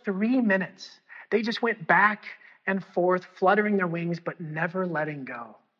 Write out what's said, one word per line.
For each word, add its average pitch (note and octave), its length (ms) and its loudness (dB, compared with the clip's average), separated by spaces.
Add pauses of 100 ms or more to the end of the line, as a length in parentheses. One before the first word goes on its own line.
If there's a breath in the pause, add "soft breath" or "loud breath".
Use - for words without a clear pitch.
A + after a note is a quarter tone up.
three G#3+ 360 0
minutes, F#3+ 500 0 (400 loud breath)
they A3+ 120 2
just A3 200 -4
went A3 240 -2
back G3+ 380 4 (420 loud breath)
and G3 180 -2
forth, F3+ 420 0 (120)
fluttering G#3 400 4
their F#3 100 0
wings, E3+ 320 -4
but - 200 -8
never E3+ 460 -4
letting D3+ 380 -4
go. A#2+ 320 -12 (240)